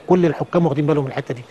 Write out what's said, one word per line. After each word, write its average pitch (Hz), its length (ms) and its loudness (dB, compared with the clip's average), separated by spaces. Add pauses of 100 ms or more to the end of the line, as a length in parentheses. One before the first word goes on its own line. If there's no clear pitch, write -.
كل 180 200 4
الحكام 165 400 0
واخدين 147 200 0
بالهم 143 180 0
من 131 60 -8
الحته 135 240 -8
دي. 120 160 -14